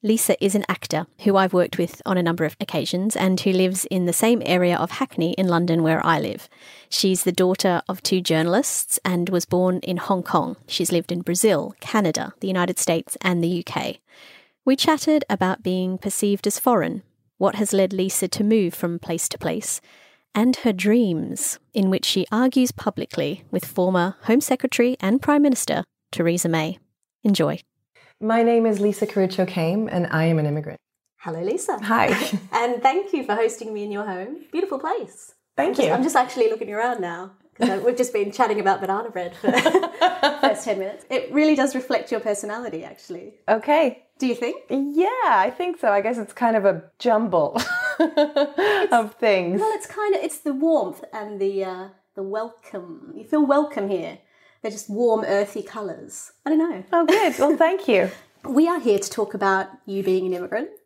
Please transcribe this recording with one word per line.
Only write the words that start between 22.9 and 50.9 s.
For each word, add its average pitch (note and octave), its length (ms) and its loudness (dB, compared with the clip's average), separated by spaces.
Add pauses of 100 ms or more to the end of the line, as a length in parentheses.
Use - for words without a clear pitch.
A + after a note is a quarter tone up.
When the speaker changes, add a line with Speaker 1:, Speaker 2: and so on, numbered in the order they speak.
Speaker 1:
with F3+ 140 -2
former F#3 580 0
Home A#3 180 4
Secretary B3+ 600 0
and A3 200 2
Prime D4 220 4
Minister C4 400 2 (300)
Theresa F3 360 0
May. E3 300 0 (460)
Enjoy. E3 340 2 (640)
Speaker 2:
My A3+ 220 2
name A3+ 240 4
is G#3+ 140 0
Lisa G#3 260 0
Caruccio F#3+ 420 0
Kame, F#3 400 -2
and F3 220 -2
I D#3+ 140 2
am E3 140 4
an D3+ 60 2
immigrant. D3 340 -4 (420)
Speaker 1:
Hello, E3 220 -8
Lisa. C#4 400 -4
Speaker 2:
Hi. A3+ 260 2 (360)
Speaker 1:
<laughs> - 80 -14
And A#3+ 300 0
thank F4 320 2
you C#4 100 -2
for G#3 100 -2
hosting A3 380 -2
me G#3 100 -6
in G#3 80 -8
your G#3 140 -6
home. G3+ 480 -10
Beautiful D#4+ 260 -4
place. D#4+ 540 -8 (240)
Speaker 2:
Thank D4+ 140 2
Speaker 1:
I'm - 40 -2
just, - 140 2
Speaker 2:
you. - 60 2
Speaker 1:
I'm B3+ 80 2
just D4+ 140 2
actually B3 340 2
looking A3 200 -6
around A3+ 300 -2
now, F3 300 -8 (240)
'cause A#3 160 0
I, G3 80 -2
we've B3 180 0
just B3+ 160 -2
been G3+ 180 -2
chatting G#3+ 300 0
about F#3+ 220 2
banana G3+ 260 -4
bread F3+ 280 -8
for - 100 -2
<laughs> A#3 40 4
the D#4+ 920 2
first - 220 2
ten G3+ 140 -2
minutes. F#3+ 300 -8
It B3+ 240 -4
really D4+ 220 4
does C4+ 200 0
reflect B3+ 380 -2
your A3+ 80 -2
personality, G#3 640 -6
actually. F3+ 480 -16 (160)
Speaker 2:
Okay. C4+ 560 2 (140)
Speaker 1:
Do C4+ 80 0
you A#3+ 80 2
think? - 340 -6
Speaker 2:
Yeah, C#4+ 400 0 (160)
I A3 320 4
think F4 240 -4
so. A#3 100 2
I G3+ 120 4
guess A#3 160 -2
it's G#3+ 160 -10
kind A#3 220 2
of G3 100 2
a F3 180 2 (140)
jumble G#3+ 580 2 (200)
<laughs> F5+ 220 -4
Speaker 1:
It's D#4+ 960 0
Speaker 2:
of A3+ 220 2
things. F#3+ 460 0
Speaker 1:
Well, A4 140 0
it's - 120 -8
kind G#4 280 -2
of, - 80 -4
it's - 180 -8
the D4 120 -6
warmth C4+ 600 0